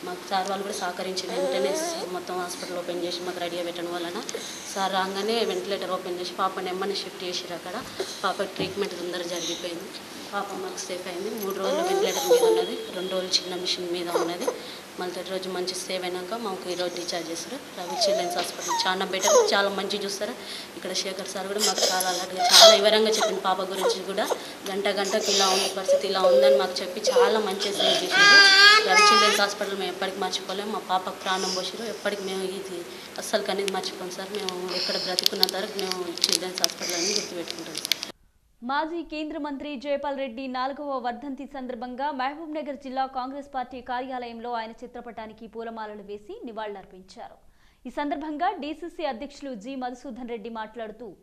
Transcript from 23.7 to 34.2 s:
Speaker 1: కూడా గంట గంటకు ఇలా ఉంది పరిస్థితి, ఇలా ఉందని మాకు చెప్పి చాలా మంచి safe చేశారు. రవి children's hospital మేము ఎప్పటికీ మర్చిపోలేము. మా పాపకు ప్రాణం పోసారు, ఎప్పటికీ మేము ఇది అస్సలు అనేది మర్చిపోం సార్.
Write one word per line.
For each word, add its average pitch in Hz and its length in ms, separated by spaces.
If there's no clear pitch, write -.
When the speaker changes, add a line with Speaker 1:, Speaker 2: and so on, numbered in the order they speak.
Speaker 1:
కూడా 196 260
గంట 196 180
గంటకు 202 440
ఇలా 196 180
ఉంది 190 280
పరిస్థితి, 190 300
ఇలా 190 140
ఉందని 180 360
మాకు 180 140
చెప్పి - 280
చాలా 214 400
మంచి 392 340
safe 370 300
చేశారు. 403 360
రవి 427 120
children's 415 400
hospital 196 380
మేము 180 120
ఎప్పటికీ 190 260
మర్చిపోలేము. 196 540
మా 196 80
పాపకు 185 440
ప్రాణం 190 340
పోసారు, 208 320
ఎప్పటికీ 202 340
మేము 190 200
ఇది 185 400
అస్సలు 202 340
అనేది 196 200
మర్చిపోం 185 400
సార్. 190 180